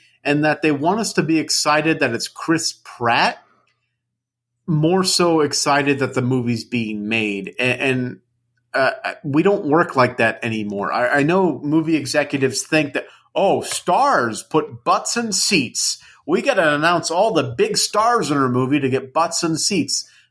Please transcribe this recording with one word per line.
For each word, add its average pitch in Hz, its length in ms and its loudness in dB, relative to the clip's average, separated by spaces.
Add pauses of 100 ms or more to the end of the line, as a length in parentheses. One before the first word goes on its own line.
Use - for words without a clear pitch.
(240)
and 147 200 2
that 151 180 0
they 156 100 4
want 156 280 0
us 196 140 -4
to 180 80 0
be 160 160 0
excited 151 600 0
that 127 140 0
it's - 140 -6
Chris - 460 -4 (100)
Pratt, 127 540 0 (1300)
more 170 380 2
so 170 360 2
excited 143 600 2
that 127 140 -2
the 131 80 0
movie's 120 420 0
being 107 440 -4
made. 104 500 -2
A-, - 40 -2 (200)
and, 127 380 -2 (520)
uh, 131 200 2 (320)
we 147 180 0
don't 202 240 2
work 160 300 2
like 123 220 2
that 113 260 0
anymore. 104 480 -4
I, 123 280 2
I - 40 4
know 170 360 2
movie 156 360 0
executives 139 680 -2
think 151 320 0
that, - 120 -6 (280)
"Oh, 151 280 2
stars 175 840 0
put 151 400 -4
butts 190 320 0
in 226 160 -4
seats. - 680 -2 (260)
We 180 160 0
gotta 175 340 2
announce 160 340 0
all 196 220 2
the 123 260 0
big 208 180 0
stars 214 540 0
in 147 60 0
our 135 120 0
movie 127 300 0
to 135 100 -2
get 131 240 -4
butts 165 300 -2
in 160 140 -2
seats." - 520 -4 (220)